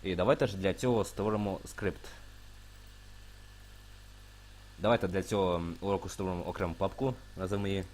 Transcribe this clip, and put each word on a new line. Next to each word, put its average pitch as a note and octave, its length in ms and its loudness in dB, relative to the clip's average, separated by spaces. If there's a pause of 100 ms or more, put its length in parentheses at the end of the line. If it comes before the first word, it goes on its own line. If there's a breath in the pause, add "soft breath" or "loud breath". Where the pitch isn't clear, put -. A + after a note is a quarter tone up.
І F#2+ 120 2
давайте B2 320 6
ж G2+ 100 -4
для F#2 160 2
цього A#2 320 4
створимо G#2 600 0
скрипт. - 400 -4 (2750)
Давайте G#2+ 280 6
для F#2 160 2
цього, F#2+ 320 4
м, E2+ 260 0
уроку F#2+ 280 2
створимо F#2 380 -2
окрему F2 260 0
папку, B2+ 400 0 (240)
назвемо G2+ 300 0
її G2 160 0 (100)